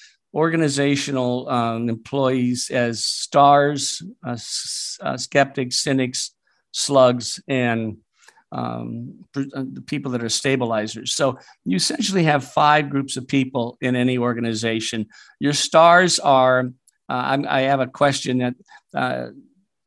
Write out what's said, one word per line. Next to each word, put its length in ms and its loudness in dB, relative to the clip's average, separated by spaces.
organizational, 1120 0
um, 400 -2
employees 800 -2
as 360 -2
stars, 1000 2
uh, 40 -6
s-, 720 -10
uh, 140 -4
skeptics, 600 -2
cynics, 540 -2
slugs, 720 2
and, 480 -2
um, 600 -8
pr-, 120 -6
uh, 160 -8
the 100 -14
people 300 -8
that 100 -4
are 60 -4
stabilizers. 840 -2
So 260 -2
you 140 0
essentially 480 0
have 180 2
five 460 2
groups 260 -4
of 140 -10
people 500 -2
in 160 0
any 220 2
organization. 880 -2
Your 140 0
stars 640 6
are, 400 4
uh, 80 -2
I'm, 400 -2
I 140 0
have 180 2
a 80 -2
question 520 0
that, 160 -2
uh, 340 -4